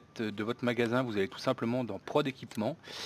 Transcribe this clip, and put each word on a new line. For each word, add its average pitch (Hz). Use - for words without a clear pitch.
de 107
votre 117
magasin, 120
vous 117
allez 95
tout -
simplement 123
dans 104
prod -
équipement. 127